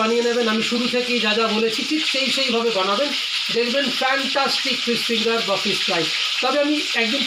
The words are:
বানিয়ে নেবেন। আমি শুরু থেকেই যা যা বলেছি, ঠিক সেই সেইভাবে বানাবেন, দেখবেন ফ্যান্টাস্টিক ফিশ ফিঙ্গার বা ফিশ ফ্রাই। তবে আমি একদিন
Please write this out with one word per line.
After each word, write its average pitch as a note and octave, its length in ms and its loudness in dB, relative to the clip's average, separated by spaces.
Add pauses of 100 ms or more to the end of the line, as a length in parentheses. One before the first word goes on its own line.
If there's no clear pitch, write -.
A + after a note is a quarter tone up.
বানিয়ে A#3 280 2
নেবেন। A#3 260 2
আমি A3+ 160 0
শুরু A#3+ 240 0
থেকেই A#3+ 300 0
যা G#3+ 140 2
যা A3 80 2 (100)
বলেছি, A3+ 240 0 (100)
ঠিক D#4 120 0 (100)
সেই C4 240 0
সেইভাবে A#3 420 0
বানাবেন, G3+ 320 0 (460)
দেখবেন A#3+ 300 0 (140)
ফ্যান্টাস্টিক C4 840 0
ফিশ A#3 240 0
ফিঙ্গার A3+ 400 0
বা G3 160 2
ফিশ G3+ 220 0
ফ্রাই। E3+ 180 0 (380)
তবে C#4+ 220 2
আমি D4 120 2 (240)
একদিন A3+ 260 0